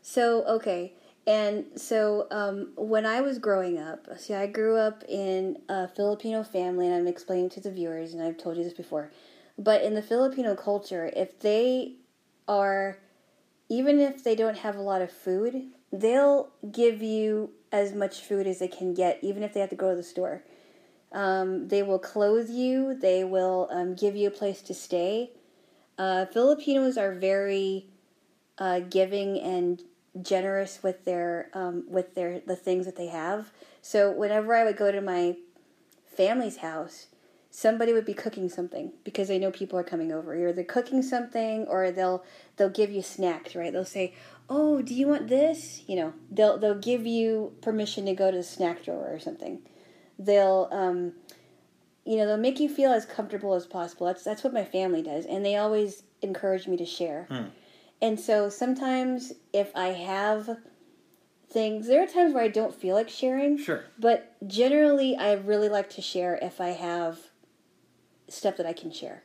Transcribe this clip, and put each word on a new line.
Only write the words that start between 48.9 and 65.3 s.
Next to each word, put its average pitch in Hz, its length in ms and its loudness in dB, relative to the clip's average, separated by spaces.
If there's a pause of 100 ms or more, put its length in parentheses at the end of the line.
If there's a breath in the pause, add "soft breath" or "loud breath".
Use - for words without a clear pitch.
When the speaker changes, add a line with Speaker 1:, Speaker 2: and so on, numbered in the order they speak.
Speaker 1:
or 156 100 -8
something. - 400 -10 (600 loud breath)
They'll, 190 520 4
um, 180 420 -2 (920 loud breath)
you 220 120 0
know, 214 80 4
they'll 214 120 2
make 262 220 0
you 294 100 2
feel 269 220 4
as 220 140 4
comfortable 202 480 -4
as 175 140 0
possible. 175 400 -6
That's, 180 160 -4
that's 214 200 -6
what 254 100 0
my 208 120 -2
family 185 380 0
does, 156 220 -6
and 196 200 -4
they 202 120 2
always 214 460 0 (180)
encourage 190 460 -2
me 180 100 0
to 175 80 -4
share. 170 440 -6
Speaker 2:
Hmm. 123 160 -6 (540 soft breath)
Speaker 1:
And 214 200 0
so 208 300 2
sometimes 254 840 -2 (200)
if 202 220 0
I 185 120 -2
have 202 680 -2 (920)
things, 220 380 -2
there 285 160 8
are 359 40 2
times 349 260 4
where 240 100 2
I 226 40 4
don't 214 280 0
feel - 200 0
like 226 140 2
sharing. 269 480 0
Speaker 2:
Sure. 285 280 -4 (120)
Speaker 1:
But 226 380 2 (100)
generally, 269 720 4
I 208 180 2